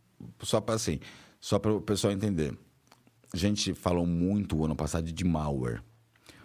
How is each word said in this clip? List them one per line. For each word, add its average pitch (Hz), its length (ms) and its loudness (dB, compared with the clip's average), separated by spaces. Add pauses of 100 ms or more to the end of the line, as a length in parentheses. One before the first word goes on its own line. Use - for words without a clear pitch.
(420)
só - 180 2
pra, 110 160 -2
assim, 80 240 -2 (400)
só - 180 2
pra 107 140 2
o 104 80 2
pessoal 101 320 0
entender. 95 460 0 (760)
A 98 40 -4
gente 101 360 0
falou 87 320 2
muito 87 520 2
o 78 80 2
ano 78 100 0
passado 80 340 -2
de 85 140 -6
malware. 71 580 0 (640)